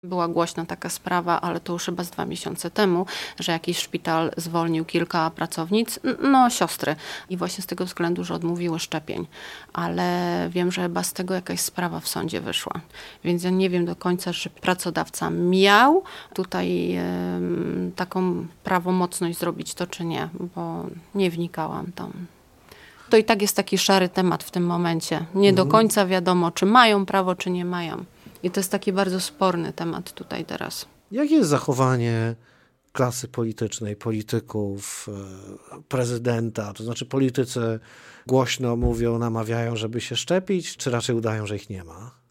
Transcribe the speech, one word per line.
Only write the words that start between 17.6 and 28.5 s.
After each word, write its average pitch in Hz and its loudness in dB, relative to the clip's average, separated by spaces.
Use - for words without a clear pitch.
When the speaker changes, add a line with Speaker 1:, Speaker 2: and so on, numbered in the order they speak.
Speaker 1:
taką 180 -2
prawomocność 180 0
zrobić 170 -4
to, 175 -4
czy 175 -8
nie, 165 -4
bo 170 -8
nie 190 4
wnikałam 165 -4
tam. 180 -10
To 226 10
i 214 10
tak 220 6
jest 208 2
taki 196 0
szary 185 6
temat 180 2
w - -14
tym 175 0
momencie. 170 0
Nie 196 8
do 185 6
Speaker 2:
Mhm. 143 2
Speaker 1:
końca 208 4
wiadomo, 180 4
czy - 2
mają 214 6
prawo, 185 2
czy 180 -4
nie 180 -2
mają. 175 -4
I 180 -2